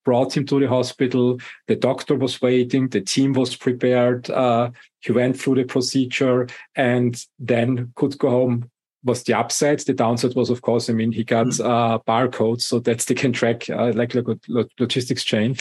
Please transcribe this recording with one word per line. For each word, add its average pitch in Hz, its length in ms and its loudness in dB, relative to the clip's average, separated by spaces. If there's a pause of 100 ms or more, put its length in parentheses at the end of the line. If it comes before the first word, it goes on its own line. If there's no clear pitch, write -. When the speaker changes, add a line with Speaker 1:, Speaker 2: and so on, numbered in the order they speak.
Speaker 1:
brought 127 320 2
him 143 100 0
to 139 140 2
the 135 80 2
hospital. 127 720 0 (280)
The - 100 0
doctor 127 380 -2
was 131 280 -2
waiting. 127 460 2
The 110 120 -2
team 135 320 0
was 131 240 0
prepared. 123 720 0
Uh, 123 420 2 (300)
he - 120 -4
went 123 280 0
through 135 140 0
the 131 100 2
procedure 127 840 0 (300)
and 123 480 0 (140)
then 123 560 -2
could 139 240 -2
go 143 100 0
home. 123 400 0 (360)
Was 120 200 -2
the 117 100 2
upside. 143 460 0
The 135 140 -2
downside 120 420 0
was, 117 120 2
of 120 140 -2
course, 117 260 0
I 123 40 0
mean, 113 180 0
he 113 140 -4
got, 117 240 2
Speaker 2:
Mm. 120 160 0
Speaker 1:
uh, 117 420 2
barcodes 117 560 0
so - 160 0
that 117 220 0
they - 160 0
can 127 160 0
track, 117 360 -2
uh, 117 280 0
like, 120 180 -2
lo-, 120 320 -2
lo-, 113 220 -2 (100)
logistics 120 460 -2
chain. 117 360 0